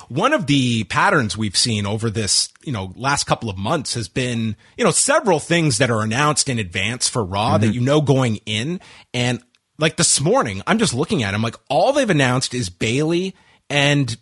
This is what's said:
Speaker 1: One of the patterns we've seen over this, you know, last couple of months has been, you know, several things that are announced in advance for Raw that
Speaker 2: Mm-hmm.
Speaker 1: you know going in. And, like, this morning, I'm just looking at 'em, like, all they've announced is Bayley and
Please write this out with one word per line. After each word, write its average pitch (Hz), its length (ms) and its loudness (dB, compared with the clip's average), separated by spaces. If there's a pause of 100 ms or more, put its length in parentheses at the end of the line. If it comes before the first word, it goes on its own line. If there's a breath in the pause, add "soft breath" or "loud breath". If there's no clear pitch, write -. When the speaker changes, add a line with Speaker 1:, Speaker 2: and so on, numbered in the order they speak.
Speaker 1:
One 208 260 0
of 233 120 0
the 123 380 2
patterns 147 520 0
we've 107 220 -4
seen 104 300 0
over 110 240 -2
this, 104 380 -2 (140)
you 156 80 -8
know, 95 240 -6
last 135 280 -2
couple 120 260 -2
of 92 80 -8
months 120 380 -2
has 113 120 -6
been, 117 480 -4 (220 soft breath)
you 247 60 0
know, 180 80 4
several 254 480 2
things 160 400 0
that 131 100 4
are 110 140 0
announced 135 440 0
in 120 120 -2
advance 101 500 -4
for 120 140 -2
Raw 101 340 0
that 107 80 2
Speaker 2:
Mm-hmm. 110 80 2
Speaker 1:
you 120 80 -4
know 139 180 4
going 131 460 2
in. 123 360 -4 (340 loud breath)
And, 123 260 -2 (380)
like, 156 160 0
this - 260 0
morning, 143 460 0
I'm 190 100 2
just 220 160 0
looking 147 300 0
at 98 100 -2
'em, 104 80 0
like, 113 140 -4 (140)
all 180 220 4
they've 277 160 2
announced 135 460 2
is 120 160 -4
Bayley 156 640 -2 (320 soft breath)
and 143 540 2